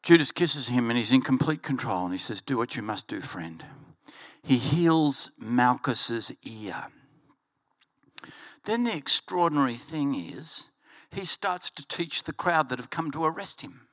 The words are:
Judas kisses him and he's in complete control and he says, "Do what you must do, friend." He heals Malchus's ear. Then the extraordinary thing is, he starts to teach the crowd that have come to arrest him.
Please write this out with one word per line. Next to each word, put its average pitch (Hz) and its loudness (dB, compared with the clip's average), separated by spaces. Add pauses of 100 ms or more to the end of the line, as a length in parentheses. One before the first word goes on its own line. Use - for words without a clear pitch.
Judas 165 6
kisses 151 0
him 120 2
and 120 2
he's 113 2
in 131 8
complete 143 2
control 107 -2
and 90 -4
he 92 -4
says, 104 -4
"Do 131 -2
what - -2
you 117 -6
must 107 -4
do, 101 -6
friend." 82 -10 (760)
He - 2
heals 156 2
Malchus's 120 0 (120)
ear. 107 -10 (1800)
Then 233 0
the 220 0
extraordinary 147 2
thing 143 -2
is, 87 -8 (420)
he 196 -6
starts 180 -2
to - -14
teach - -6
the 156 -8
crowd 160 2
that 165 -4
have 120 -14
come 160 -2
to 160 -2
arrest 165 -2
him. - -16